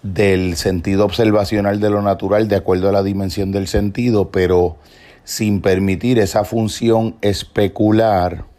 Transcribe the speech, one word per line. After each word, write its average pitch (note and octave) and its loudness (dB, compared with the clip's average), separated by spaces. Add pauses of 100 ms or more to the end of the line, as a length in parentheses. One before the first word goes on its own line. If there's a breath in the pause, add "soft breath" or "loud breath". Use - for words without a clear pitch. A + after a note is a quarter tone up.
del F#2 0
sentido G2 0
observacional G#2 0
de G#2 2
lo G#2 0
natural G2+ 0
de G2+ 2
acuerdo F#2 0
a G2 2
la G2 2
dimensión G2 -4
del G2 -2
sentido, G#2 0
pero F2+ 2 (460 loud breath)
sin G#2 -2
permitir G2 0
esa G2+ 0
función A2+ -2
especular G2+ 0 (140)